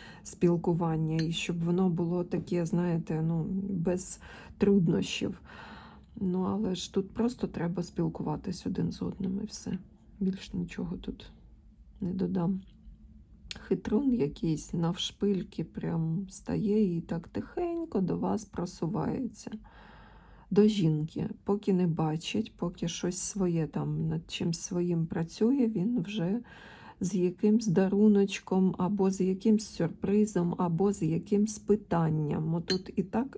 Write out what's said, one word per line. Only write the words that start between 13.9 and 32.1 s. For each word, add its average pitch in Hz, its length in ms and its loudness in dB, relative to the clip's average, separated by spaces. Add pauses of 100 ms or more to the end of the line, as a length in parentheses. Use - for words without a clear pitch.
якийсь 156 600 -2
навшпильки 175 880 -2
прям 165 680 -2
стає 190 680 0
і 165 40 -4
так 170 260 -6
тихенько 339 760 -4
до 175 160 0
вас 190 280 -2
просувається. 175 1080 -4 (1000)
До 208 160 8
жінки. 160 640 2 (140)
Поки 202 300 0
не 180 140 4
бачить, 160 680 -2
поки 175 300 -4
щось 175 300 -4
своє 175 500 0
там, 151 400 -2
над 160 240 -4
чимсь 175 280 -2
своїм 175 460 0
працює, 220 600 2
він 220 340 0
вже 202 400 -2 (580)
з 175 160 -2
якимсь 214 520 4
даруночком, 196 1120 4
або 196 340 2
з 190 100 0
якимсь 190 440 4
сюрпризом, 180 920 2
або 180 340 2
з 196 100 -4
якимсь 202 580 2
питанням. 160 920 0